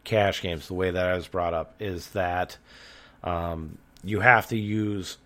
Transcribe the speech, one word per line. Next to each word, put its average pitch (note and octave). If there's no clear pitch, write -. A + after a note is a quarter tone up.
cash G2+
games, E2
the F#2
way F#2
that F2+
I F2+
was F2+
brought E2+
up, D#2+
is F#2
that, F2+
um, E2+
you G2+
have A2+
to A#2
use G#2